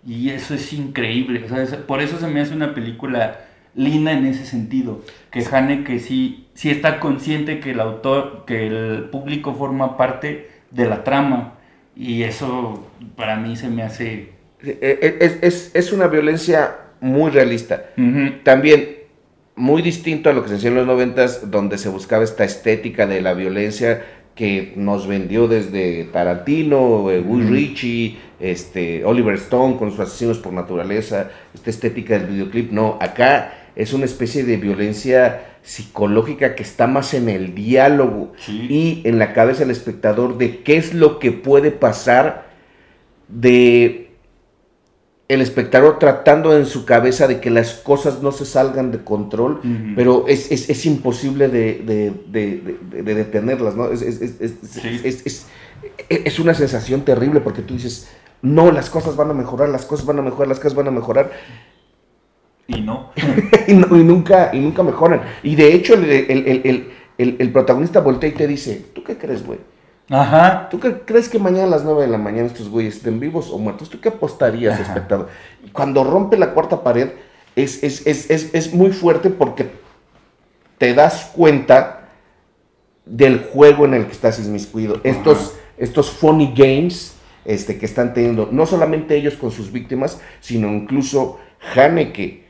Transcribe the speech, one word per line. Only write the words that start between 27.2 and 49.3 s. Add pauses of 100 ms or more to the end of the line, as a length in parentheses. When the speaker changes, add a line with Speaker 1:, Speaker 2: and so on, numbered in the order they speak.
Speaker 2:
Guy
Speaker 1:
Ujú.
Speaker 2:
Ritchie, (240)
este,
Oliver
Stone
con
sus
Asesinos
por
Naturaleza, (240)
esta
estética
del
videoclip.
No,
acá (240)
es
una
especie
de
violencia (200)
psicológica
que
está
más
en
el
diálogo
Speaker 1:
Sí.
Speaker 2:
y
en
la
cabeza
del
espectador
de
qué
es
lo
que
puede
pasar (840)
de (1300)
el
espectador
tratando
en
su
cabeza
de
que
las
cosas
no
se
salgan
de
control,